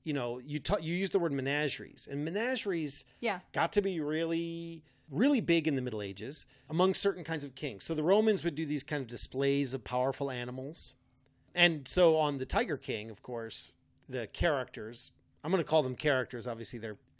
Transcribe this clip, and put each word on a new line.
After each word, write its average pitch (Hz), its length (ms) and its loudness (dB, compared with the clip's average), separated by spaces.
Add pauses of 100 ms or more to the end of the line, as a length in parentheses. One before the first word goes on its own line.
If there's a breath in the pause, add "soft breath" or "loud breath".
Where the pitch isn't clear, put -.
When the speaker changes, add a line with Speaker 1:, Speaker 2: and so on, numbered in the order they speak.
Speaker 1:
You 156 80 -2
know, 123 260 -2
you 143 200 -6
ta-, 180 220 0
you 165 140 -2
use 185 160 0
the 196 80 0
word 165 140 2
menageries, 139 760 -2
and 143 140 -4
menageries 180 800 -2 (160)
Speaker 2:
Yeah. 202 200 -2 (120)
Speaker 1:
got 156 200 0
to 202 100 4
be 185 180 -2
really, 165 840 -2 (280 soft breath)
really 240 300 4
big 165 260 4
in 151 80 4
the 127 80 2
Middle 110 200 -4
Ages 98 440 -6 (220 soft breath)
among 185 260 4
certain 185 300 0
kinds 160 200 -4
of 135 100 -12
kings. 117 300 -6
So 165 100 -2
the 151 80 0
Romans 202 420 4
would 165 100 -2
do 151 120 -2
these 143 160 -2
kind 147 180 -4
of 117 80 -8
displays 135 680 0
of 120 100 -6
powerful 131 460 -2
animals. 127 640 -6 (600)
And 170 340 4
so 165 280 8
on 147 220 2
the 131 80 -2
Tiger 214 300 0
King, 113 340 -6
of 104 120 -14
course, - 520 -8 (340)
the 123 200 -4
characters, 127 840 -2 (320)
I'm 156 80 -4
gonna 180 140 4
call 156 180 6
them 127 140 -2
characters, 127 500 0
obviously 113 320 -8
they're 107 200 -8 (220)